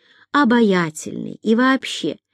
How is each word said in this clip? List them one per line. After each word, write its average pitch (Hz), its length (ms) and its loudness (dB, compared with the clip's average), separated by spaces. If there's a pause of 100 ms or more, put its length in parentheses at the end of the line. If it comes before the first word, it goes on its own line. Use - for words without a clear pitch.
(300)
обаятельный 214 1120 0
и 220 140 2
вообще — 254 640 -2 (160)